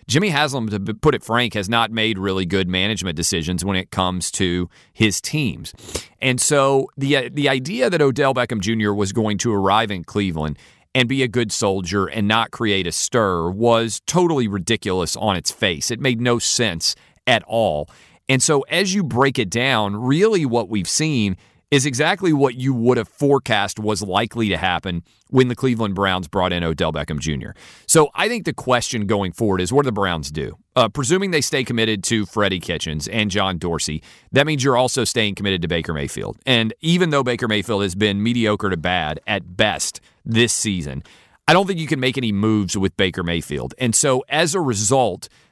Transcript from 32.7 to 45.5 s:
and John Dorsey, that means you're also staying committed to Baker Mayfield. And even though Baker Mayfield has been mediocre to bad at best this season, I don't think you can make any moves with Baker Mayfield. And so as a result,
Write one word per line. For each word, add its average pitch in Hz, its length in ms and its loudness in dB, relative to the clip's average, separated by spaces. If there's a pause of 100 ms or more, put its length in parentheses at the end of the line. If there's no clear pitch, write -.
and 107 240 -2
John 95 260 -2
Dorsey, 80 460 -4 (300)
that 139 120 4
means 147 200 0
you're 131 100 4
also 123 300 2
staying 107 300 0
committed 95 260 -2
to 85 80 -2
Baker 82 240 -2
Mayfield. - 520 -6
And 113 360 2
even 170 300 2
though 143 120 2
Baker 120 240 -2
Mayfield 104 360 0
has 90 120 -2
been 101 260 2
mediocre 107 480 0
to 92 60 -2
bad 80 500 -2
at 92 300 -6
best 101 460 -2 (240)
this 113 260 2
season, 76 520 -4 (440)
I 156 60 4
don't 185 140 4
think 185 120 -4
you 156 80 -6
can 143 140 -2
make 131 160 0
any 117 160 -2
moves 104 440 2
with 95 200 0
Baker 92 260 0
Mayfield. 76 540 -4
And 117 180 0
so 131 320 2
as 156 260 0
a 190 60 -2
result, 117 720 0 (220)